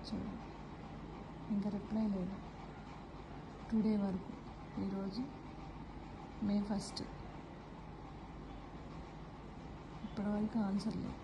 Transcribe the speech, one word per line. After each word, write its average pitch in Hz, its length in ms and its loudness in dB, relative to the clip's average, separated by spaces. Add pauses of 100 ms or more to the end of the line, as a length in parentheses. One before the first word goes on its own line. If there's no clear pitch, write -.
చూడండి, - 340 -2 (1120)
ఇంకా 202 240 4
రిప్లై 214 280 4 (100)
లేదు 185 200 2 (1300)
టుడే 220 240 8 (100)
వరకు. 185 280 2 (500)
ఈరోజు 196 400 2 (1300)
మే 202 80 8 (120)
ఫస్ట్, - 320 2 (3000)
ఇప్పటివరకు 208 600 4
ఆన్సర్ 196 380 4
లేదు. - 200 -2